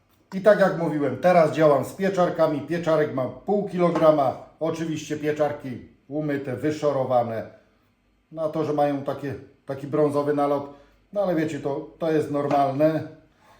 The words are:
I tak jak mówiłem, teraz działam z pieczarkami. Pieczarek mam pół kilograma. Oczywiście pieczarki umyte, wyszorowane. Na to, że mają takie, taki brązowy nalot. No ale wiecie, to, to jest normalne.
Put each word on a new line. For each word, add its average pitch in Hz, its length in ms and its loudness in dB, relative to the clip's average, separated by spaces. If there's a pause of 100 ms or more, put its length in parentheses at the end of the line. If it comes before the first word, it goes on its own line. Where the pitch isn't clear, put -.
(340)
I 190 60 -6
tak 202 200 6
jak 165 180 4
mówiłem, 147 380 -2
teraz 175 360 4
działam 147 320 4
z - 80 -10
pieczarkami. 165 680 0
Pieczarek 156 540 0
mam 127 160 -4
pół 202 380 -2
kilograma. 156 800 2 (140)
Oczywiście 160 560 -6
pieczarki 143 720 -4 (200)
umyte, 139 480 -4
wyszorowane. 131 920 -2 (840)
Na 156 160 -4
to, 156 160 -4
że 151 80 -2
mają 143 300 0
takie, 135 320 -6 (320)
taki 135 200 -10
brązowy 147 480 0
nalot. 143 400 -2 (380)
No 202 100 -2
ale 180 120 0
wiecie, 143 260 -2
to, 143 380 -6
to 165 120 -2
jest 151 200 0
normalne. 143 800 0 (520)